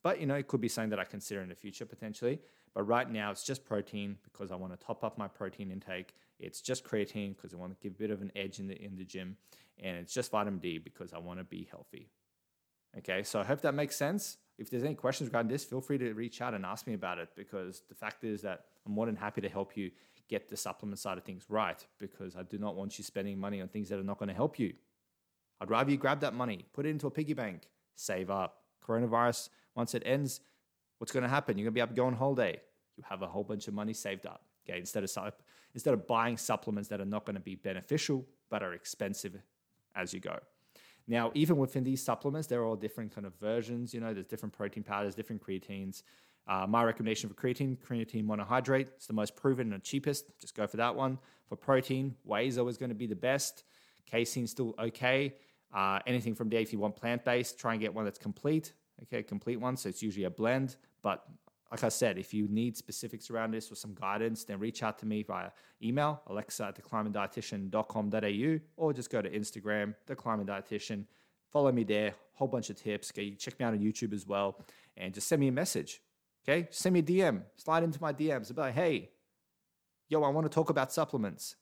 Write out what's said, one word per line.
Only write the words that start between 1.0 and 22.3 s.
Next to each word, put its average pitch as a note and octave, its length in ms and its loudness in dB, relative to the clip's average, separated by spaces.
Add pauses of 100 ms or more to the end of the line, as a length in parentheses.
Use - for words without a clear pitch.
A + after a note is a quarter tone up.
consider G2+ 360 -6
in F#2 80 -8
the F2+ 60 -12
future G2+ 320 -12
potentially. A#2+ 520 -2 (360)
But G2+ 80 2
right A#2 280 4
now, G#2+ 200 0
it's G2 140 -8
just C3+ 200 -4
protein G2+ 580 -4
because - 280 -12
I F#2 60 -6
wanna F2+ 200 -8
top - 260 -8
up A2 140 -4
my G#2 120 -4
protein F#2+ 420 -8
intake. F#2 440 -8 (240)
It's - 220 -10
just - 240 -4
creatine G2+ 540 -2
'cause F2 160 -14
I - 20 -12
wanna F2+ 240 -8
give G2 120 -8
a F#2 40 -14
bit G#2+ 140 -2
of G2+ 100 -2
an G2+ 160 -6
edge G2 220 -6
in G2+ 80 -6
the, F#2+ 160 -8
in G2 140 -10
the F#2 80 -10
gym. F#2 340 -10 (400)
And F#2 180 -6
it's F2 160 -10
just B2 180 -2
vitamin G#2 300 2
D E2+ 160 -2
because E2+ 380 -12
I E2 40 -8
wanna F2+ 260 -10
be F2+ 260 -10
healthy. - 400 -18 (880)
Okay, F#2+ 240 -2
so G#2 180 -2
I G2 40 0
hope C3+ 180 0
that C#3+ 120 2
makes C#3+ 220 -2
sense. F3+ 400 -2 (220)
If A2 100 -10
there's B2 160 -2
any D3+ 100 0
questions C3+ 340 0
regarding A#2 220 2
this, C#3 140 -2
feel C3 160 -4
free C#3 160 -2
to B2 160 0
reach A2+ 300 -6
out B2 100 -2
and G2 120 -4
ask F#2+ 220 -6
me B2 60 -4
about F2+ 260 -4
it, E2+ 160 -8
because F#2+ 540 -8
the - 60 -20
fact - 280 -8
is G#2+ 200 -4
that F#2+ 240 -6 (180)
I'm G#2+ 80 -6
more A2 140 2
than A2 100 0
happy G#2 240 -4
to G2 80 -2
help G2 300 -4
you F#2+ 120 -4 (380)
get - 200 -4
the G#2 100 -8
supplement G2+ 400 -6
side F#2+ 180 -4
of F2+ 80 -12
things F2+ 240 -12
right, G#2 360 0 (140)
because F#2+ 380 -10